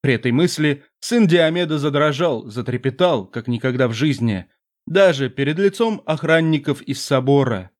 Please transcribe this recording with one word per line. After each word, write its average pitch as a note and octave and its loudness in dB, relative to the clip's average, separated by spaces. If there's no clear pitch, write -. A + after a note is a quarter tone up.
При C3+ 2
этой A#2 -2
мысли D3+ 0
сын A#3 2
Диомеда E3 2
задрожал, D3 0
затрепетал, A#2+ -2
как - -10
никогда B2 0
в A2+ -2
жизни, A2 -2
даже D#3+ 2
перед C#3+ -2
лицом G3+ 0
охранников D#3 0
из - -8
собора. B2+ 0